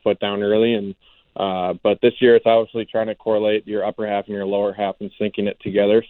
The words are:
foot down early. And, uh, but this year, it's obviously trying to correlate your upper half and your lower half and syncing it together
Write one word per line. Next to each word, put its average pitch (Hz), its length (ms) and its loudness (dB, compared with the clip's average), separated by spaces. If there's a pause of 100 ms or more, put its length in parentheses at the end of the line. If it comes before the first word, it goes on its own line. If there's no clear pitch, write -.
foot 101 160 0
down 101 240 -4
early. 110 320 2
And, 101 200 -6 (400)
uh, 92 460 -4
but 104 200 0
this 120 180 2
year, 120 160 6
it's 117 100 2
obviously 113 400 0
trying 110 220 -4
to 107 80 -6
correlate 107 500 -2
your 104 180 -4
upper 107 220 -4
half 101 220 -2
and 104 80 -8
your 101 100 -6
lower 101 280 -2
half 98 260 -4
and 101 100 -10 (100)
syncing 104 280 -2
it 98 140 -6
together 104 480 2